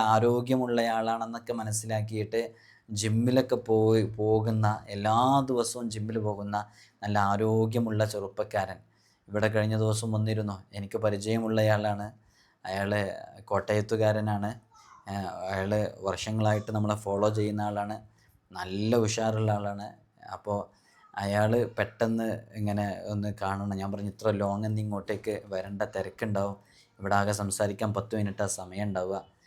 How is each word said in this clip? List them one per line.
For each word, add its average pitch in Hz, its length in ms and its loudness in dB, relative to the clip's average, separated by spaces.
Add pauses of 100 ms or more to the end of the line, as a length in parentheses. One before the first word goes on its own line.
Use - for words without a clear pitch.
(140)
ആരോഗ്യമുള്ളയാളാണെന്നൊക്കെ 117 1400 2
മനസ്സിലാക്കിയിട്ട് 110 880 -2 (480)
ജിമ്മിലൊക്കെ 117 680 2
പോയി, 110 480 4
പോകുന്ന, 107 760 2 (100)
എല്ലാ 117 600 4
ദിവസവും 120 400 -2
ജിമ്മിൽ 110 300 -4
പോകുന്ന 104 460 -2 (380)
നല്ല 104 160 2
ആരോഗ്യമുള്ള 110 840 2
ചെറുപ്പക്കാരൻ 98 760 -4 (480)
ഇവിടെ 104 200 0
കഴിഞ്ഞ 107 300 2
ദിവസം 110 340 0
വന്നിരുന്നു. 110 440 0 (180)
എനിക്ക് 101 240 -8
പരിചയമുള്ളയാളാണ്, 107 1080 2 (580)
അയാൾ 196 260 -2 (600)
കോട്ടയത്തുകാരനാണ്. 107 1000 2 (600)
ആ, 98 40 -8 (380)
അയാൾ 98 200 0 (300)
വർഷങ്ങളായിട്ട് 107 680 0
നമ്മളെ 107 240 2
ഫോളോ 104 340 2
ചെയ്യുന്ന 107 320 0
ആളാണ്, 104 340 -4 (560)
നല്ല 95 440 -2
ഉഷാറുള്ള 110 560 2
ആളാണ്. 101 340 -4 (480)
അപ്പോൾ 101 240 -4 (600)
അയാൾ 101 340 2 (260)
പെട്ടെന്ന് 113 500 -2 (320)
ഇങ്ങനെ 101 460 -2
ഒന്ന് 104 240 -4 (120)
കാണണം. 98 360 -4
ഞാൻ 98 140 -6
പറഞ്ഞു, 101 240 -6
"ഇത്ര 107 140 0
ലോങ് 101 340 0
നിന്ന് 110 180 -2
ഇങ്ങോട്ടേക്ക് 104 640 -4
വരേണ്ട, 98 360 -6
തിരക്കുണ്ടാവും, 98 760 -2 (440)
ഇവിടെ 101 160 0
ആകെ 101 160 4
സംസാരിക്കാൻ 104 600 -2
പത്ത് 101 220 -4
മിനിറ്റ് 101 280 -2
ആ 98 40 -2
സമയം 92 360 -8
ഉണ്ടാവുക, 95 420 -4 (220)